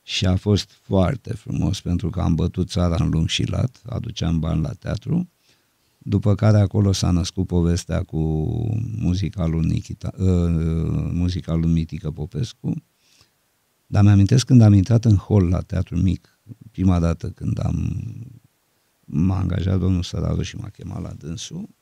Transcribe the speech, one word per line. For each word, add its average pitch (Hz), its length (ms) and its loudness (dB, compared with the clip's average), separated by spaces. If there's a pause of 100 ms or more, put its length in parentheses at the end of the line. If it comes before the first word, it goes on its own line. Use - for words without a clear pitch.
și - 240 -4
a 98 100 4
fost 101 340 0 (120)
foarte - 520 -2
frumos - 480 -4
pentru 87 280 -4
că 87 120 -6
am 85 140 2
bătut 85 340 -2
țara 85 340 0
în 80 60 0
lung 80 180 0
și - 160 -4
lat, - 420 -4
aduceam 87 540 -4
bani 80 220 -2
la 76 80 -4
teatru, - 600 -6 (680)
după 101 380 0
care 107 220 4
acolo 101 340 2
s-a 90 200 0
născut 87 360 -2
povestea 85 560 0
cu 82 140 -8 (800)
muzicalul 85 680 -2
Nikita, - 540 -4
uh, 92 80 -2 (840)
muzicalul 82 580 -2
Mitică 80 420 -2
Popescu. 78 640 -8 (1120)
Dar 101 160 2
mi-amintesc 101 420 6
când 127 160 8
am 107 120 8
intrat 104 320 4
în 113 100 6
hol 95 320 2
la 87 120 0
Teatrul 87 420 -4
Mic, 90 380 -2 (320)
prima 92 280 2
dată 85 300 -2
când - 360 -6
am, 82 360 -2 (1040)
m-a 92 340 0
angajat 92 400 0
domnul 90 240 0
Săraru 80 380 -4
și 80 140 -10
m-a - 140 -12
chemat 90 320 -12
la 87 160 -12
dânsul 139 520 -14 (120)